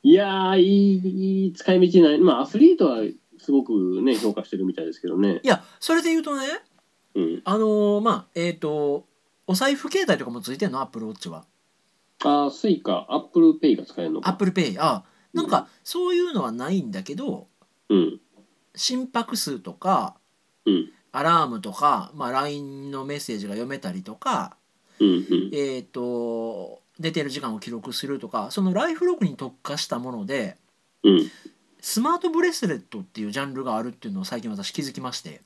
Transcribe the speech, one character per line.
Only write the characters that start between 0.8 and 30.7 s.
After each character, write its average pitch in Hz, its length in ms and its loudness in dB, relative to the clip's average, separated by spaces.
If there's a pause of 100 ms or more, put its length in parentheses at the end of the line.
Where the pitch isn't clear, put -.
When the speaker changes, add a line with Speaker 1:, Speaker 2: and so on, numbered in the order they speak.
Speaker 1:
い、 190 500 -2
い - 20 0
い 175 60 -2
使 - 200 0
い 185 160 6
道 180 140 8
な 151 100 6
い。 151 60 2
ま 170 160 6
あ、 120 60 -2
ア 143 40 -2
ス 202 140 -6
リ 330 160 10
ー - 20 -10
ト 180 100 4
は 120 120 0 (400)
す - 120 -4
ご 135 120 4
く 95 380 0
ね、 127 140 2
評 107 180 -2
価 87 120 -6
し - 40 -20
て 104 80 -6
る 95 80 -2
み 92 80 -2
た - 80 -8
い 80 40 -6
で 80 80 -8
す - 80 -16
け 92 60 -6
ど 87 100 -2
ね。 98 260 0
Speaker 2:
い - 40 0
や、 214 160 2 (160)
そ - 160 -2
れ 339 60 2
で 330 80 -2
言 330 100 0
う 311 40 -4
と 294 140 -6
ね、 269 60 -4 (720)
Speaker 1:
う 190 60 -2
ん。 82 240 -4
Speaker 2:
あ 196 120 0
の 208 420 2
ー、 - 20 -2
ま 226 100 2
あ、 190 140 -4 (100)
え 170 160 -2
ー 165 60 -10
と、 147 480 -2 (420)
お 190 60 0
財 269 220 2
布 285 160 -10
携 381 180 2
帯 160 80 4
と 139 80 -8
か 120 60 -8
も 117 100 -10
つ 120 120 -8
い 135 40 -8
て 196 100 -2
ん 156 40 -2
の？ 131 100 -4
Apple 113 280 -8
Watch 98 200 -12
は。 80 160 -14 (800)
Speaker 1:
あ 143 240 2
ー、 180 340 0
Suica、 90 280 -4
Apple 165 520 6
Pay 135 140 6
が - 100 -10
使 - 160 -10
え 170 60 -4
ん 160 60 -2
の - 80 -4
か。 - 80 0
Speaker 2:
Apple 185 240 0
Pay、 135 260 0
あ、 156 240 0 (300)
な 330 100 0
ん - 40 -4
か、 - 120 2
Speaker 1:
う - 40 0
ん。 - 20 -14 (180)
Speaker 2:
そ 359 300 -2
う - 20 2
い 349 60 4
う 349 120 -2
の 214 80 0
は 120 100 -4
な 123 200 -6
い 190 100 0
ん 120 100 -8
だ 95 120 -8
け 143 120 -10
ど、 247 320 -8 (420)
Speaker 1:
う 107 60 4
ん。 85 240 2 (560)
Speaker 2:
心 254 360 -4
拍 233 240 -4
数 139 240 -6
と - 140 -16
か、 147 420 -2 (500)
Speaker 1:
う - 60 4
ん。 90 200 0 (200)
Speaker 2:
ア 135 120 -4
ラ 160 80 4 (140)
ー - 20 -6
ム 113 140 -8
と 101 120 -10
か、 147 420 0
ま 139 120 -6
あ、 120 40 -4 (160)
line 139 440 -10
の 135 120 -8
メ 143 120 -8
ッ 143 40 -8
セ 131 160 -8
ー - 20 -8
ジ 101 100 -8
が 101 60 -8
読 117 140 -6
め 135 120 -10
た 92 120 -10
り 92 120 -10
と 107 120 -16
か、 214 400 -6 (440)
Speaker 1:
う - 40 6
ん 104 40 6
う 95 40 6
ん。 90 420 0
Speaker 2:
え 139 260 -4
ー - 40 -12
と、 117 1000 -8 (180)
寝 160 120 -4
て 160 120 -4
る 143 60 -6
時 135 120 -8
間 123 140 -8
を 104 40 -12
記 117 120 -12
録 117 220 -10
す - 140 -8
る 139 120 -6
と 113 100 -12
か、 104 220 -6
そ 202 100 -4
の 185 120 2
ラ 254 160 0
イ 330 60 -4
フ 349 100 -2
ロ 359 100 2
グ 226 100 0
に 143 100 -4
特 127 280 -10
化 143 140 -8
し - 100 -6
た 123 120 -6
も 127 120 -8
の 110 140 -8
で、 113 320 -4 (460)